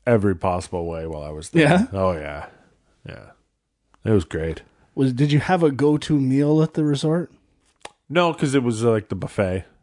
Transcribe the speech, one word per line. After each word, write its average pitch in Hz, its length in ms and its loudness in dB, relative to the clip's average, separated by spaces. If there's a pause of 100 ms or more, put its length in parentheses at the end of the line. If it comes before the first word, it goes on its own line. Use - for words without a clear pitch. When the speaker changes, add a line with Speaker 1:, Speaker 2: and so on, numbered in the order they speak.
Speaker 1:
every 104 300 2
possible 90 500 -4
way 82 200 -6
while 80 160 -8
I 76 80 -10
was 78 200 -12
there. 165 180 2
Speaker 2:
Yeah? 185 240 4
Speaker 1:
Oh, 95 200 0
yeah. 76 340 -8 (600)
Yeah. - 220 -20 (760)
It 104 60 -2
was 101 140 4
great. 80 380 -6 (320)
Speaker 2:
Was, 135 180 0
did 143 200 0
you 147 80 4
have 180 220 0
a 156 80 4
go-to 147 500 0
meal 143 420 2
at 160 120 -2
the 160 100 0
resort? 156 460 -2 (760)
Speaker 1:
No, 170 240 2
'cause 147 220 -2
it 139 80 4
was, 117 220 -2
uh, 120 60 4
like, 110 180 0
the - 60 -6
buffet. 92 500 -4 (180)